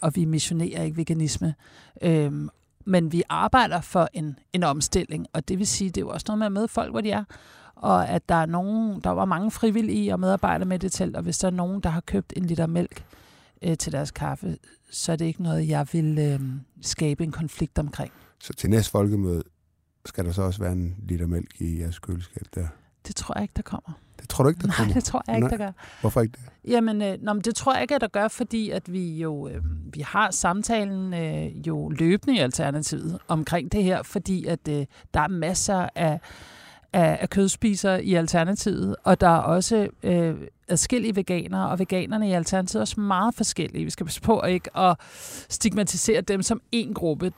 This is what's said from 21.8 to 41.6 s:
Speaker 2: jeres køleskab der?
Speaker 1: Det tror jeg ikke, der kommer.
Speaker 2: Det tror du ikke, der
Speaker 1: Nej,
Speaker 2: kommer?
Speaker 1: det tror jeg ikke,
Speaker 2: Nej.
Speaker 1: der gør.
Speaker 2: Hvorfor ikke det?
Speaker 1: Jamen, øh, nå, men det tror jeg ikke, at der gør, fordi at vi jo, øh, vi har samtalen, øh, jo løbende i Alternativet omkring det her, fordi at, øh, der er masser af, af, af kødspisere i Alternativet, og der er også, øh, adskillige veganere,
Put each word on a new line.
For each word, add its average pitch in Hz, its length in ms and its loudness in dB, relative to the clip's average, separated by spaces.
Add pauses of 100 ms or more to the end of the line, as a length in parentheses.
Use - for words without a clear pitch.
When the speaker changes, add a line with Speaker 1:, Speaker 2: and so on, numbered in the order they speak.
Speaker 2:
jeres 82 180 -6
køleskab - 440 -8 (120)
der? 90 120 -4 (400)
Speaker 1:
Det 202 100 -10
tror - 200 -6
jeg 202 60 -2
ikke, 202 140 -6
der 214 60 -4
kommer. - 360 -10 (220)
Speaker 2:
Det - 80 -18
tror - 160 0
du 143 40 8
ikke, 170 120 0
der 202 60 -2
Speaker 1:
Nej, 196 100 0
Speaker 2:
kommer? 214 180 2
Speaker 1:
det 254 100 2
tror 254 220 -2
jeg 233 100 -2
ikke, 226 120 2
Speaker 2:
Nej. 233 80 0
Speaker 1:
der 208 80 -4
gør. 196 80 -6 (280)
Speaker 2:
Hvorfor 120 200 2
ikke 113 120 2
det? - 400 -12
Speaker 1:
Jamen, 226 300 2
øh, 190 200 -2
nå, 208 100 -2
men 208 100 0
det 226 120 0
tror - 180 2
jeg - 100 4
ikke, 254 120 0
at 269 60 2
der 220 80 -2
gør, 208 200 0
fordi 220 420 -4
at 180 220 -6
vi 175 240 -4
jo, 151 320 -4
øh, 139 140 -6 (320)
vi 147 60 -8
har 190 300 0
samtalen, 196 840 0
øh, 156 520 -4
jo 151 220 -2
løbende 175 480 4
i - 20 4
Alternativet 151 800 -2 (100)
omkring 156 440 0
det 208 120 2
her, 185 180 2
fordi 185 440 -4
at, 160 220 -4
øh, 147 180 0 (280)
der 156 60 2
er 156 80 2
masser 180 640 0
af, 160 260 0 (720)
af, 160 280 4
af - 100 -4
kødspisere 196 720 2
i 185 100 4
Alternativet, 180 920 0
og 185 160 6
der 185 80 8
er 165 120 8
også, 190 480 2 (140)
øh, 170 320 2 (340)
adskillige 214 480 2
veganere, 190 520 -2